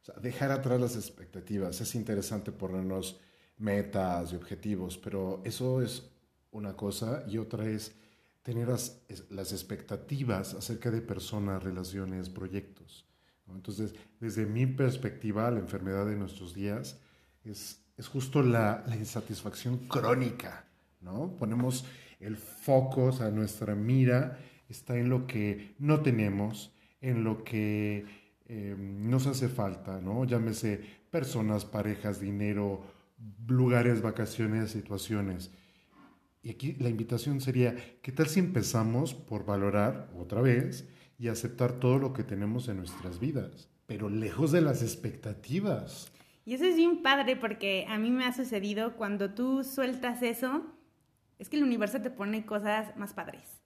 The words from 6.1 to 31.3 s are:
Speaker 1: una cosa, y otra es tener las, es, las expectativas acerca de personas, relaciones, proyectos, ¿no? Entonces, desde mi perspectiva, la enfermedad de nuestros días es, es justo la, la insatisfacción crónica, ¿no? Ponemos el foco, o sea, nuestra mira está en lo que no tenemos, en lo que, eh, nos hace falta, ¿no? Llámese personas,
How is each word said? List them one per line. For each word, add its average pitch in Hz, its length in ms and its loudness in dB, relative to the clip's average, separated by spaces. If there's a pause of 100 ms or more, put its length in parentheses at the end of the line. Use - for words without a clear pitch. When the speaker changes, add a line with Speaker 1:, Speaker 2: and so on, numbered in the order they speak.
Speaker 1:
una 104 240 -8
cosa, 110 520 -4
y 104 100 -4
otra 110 320 -4
es 107 260 -4 (460)
tener 117 260 -2
las, - 400 -2
es, 95 220 -16
las 98 240 -6
expectativas 104 1000 -4
acerca 110 360 -4
de 113 100 0
personas, 101 640 -4
relaciones, 92 680 -6
proyectos, 92 760 -10 (400)
¿no? 92 100 -16
Entonces, 98 380 -6 (260)
desde 110 280 -2
mi 117 180 2
perspectiva, 113 840 0
la 113 80 0
enfermedad 95 480 -2
de 107 80 -2
nuestros 90 400 -8
días 104 440 -4 (460)
es, - 380 -14 (140)
es - 100 -12
justo 135 340 2
la, 117 460 6
la 113 80 -2
insatisfacción 107 920 -6
crónica, 117 800 0 (340)
¿no? 123 380 -6
Ponemos 123 480 0 (340)
el 107 180 -6
foco, 131 680 4
o 131 60 6
sea, 123 180 0
nuestra 104 460 0
mira 127 640 4 (300)
está - 280 -4
en 120 120 2
lo 127 180 2
que 104 500 -2
no 147 240 4
tenemos, 107 720 2 (260)
en 120 240 0
lo 110 200 0
que, 104 600 0 (420)
eh, 101 300 -8
nos 104 500 0
hace 127 220 0
falta, 95 520 -4
¿no? 110 240 0
Llámese 113 560 0 (300)
personas, 113 540 0